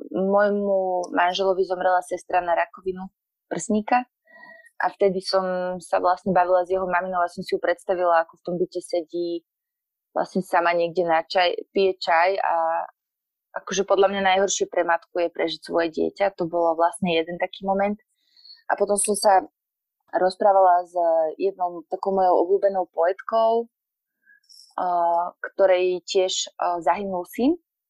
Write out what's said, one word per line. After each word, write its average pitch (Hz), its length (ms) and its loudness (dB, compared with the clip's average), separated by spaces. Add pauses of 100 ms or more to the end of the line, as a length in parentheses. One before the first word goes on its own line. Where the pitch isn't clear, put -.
môjmu 196 1040 0
manželovi 185 540 0
zomrela 180 340 0
sestra 180 400 -4
na 175 140 -2
rakovinu 185 560 -6 (400)
prsníka 214 560 -2 (720)
a - 100 -2
vtedy 190 300 0
som 185 640 -2
sa 190 160 -2
vlastne 180 320 0
bavila 180 320 2
s 180 80 -6
jeho 185 160 0
maminou 180 340 -2
a 175 80 0
som 185 140 -12
si - 100 -4
ju 190 60 -2
predstavila, 175 680 0
ako - 140 -20
v - 80 -20
tom 175 100 -4
byte 175 240 -4
sedí 170 640 -6 (720)
vlastne 180 260 -2
sama 175 320 0
niekde 170 320 0
na 165 160 2
čaj, - 480 -2
pije 190 320 0
čaj 180 400 2
a 165 460 -2 (760)
akože 190 240 -4
podľa 196 240 4
mňa 196 160 -2
najhoršie 190 460 2
pre 175 160 0
matku 170 340 -2
je 170 80 0
prežiť 165 320 -4
svoje 165 320 -2
dieťa. 165 460 -2
To 170 100 -2
bolo 170 240 2
vlastne 170 400 0
jeden 165 240 -2
taký 185 300 -6
moment. 196 320 -2 (680)
A - 80 0
potom 202 200 0
som 208 160 -2
sa 196 320 4 (640)
rozprávala 185 800 4
s 175 40 -20 (440)
jednou 180 520 -4
takou 190 240 -4
mojou 185 320 4
obľúbenou 196 440 0
poetkou, 226 800 0 (1120)
eh, 170 440 0 (280)
ktorej 180 520 2
tiež, 190 440 -2
eh, 175 320 -4
zahynul 180 480 -2
syn, 285 280 0 (320)